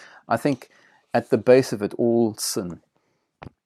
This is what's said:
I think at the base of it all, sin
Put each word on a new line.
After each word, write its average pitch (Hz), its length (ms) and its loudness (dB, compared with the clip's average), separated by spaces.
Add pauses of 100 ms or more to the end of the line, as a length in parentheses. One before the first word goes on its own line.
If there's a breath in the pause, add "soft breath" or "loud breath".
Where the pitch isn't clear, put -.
(280 loud breath)
I 117 80 0
think 139 320 -4 (460 soft breath)
at 120 160 -4
the 135 80 2
base 127 340 4
of 107 80 -6
it 101 140 -6
all, 117 400 0
sin 87 480 -8 (840)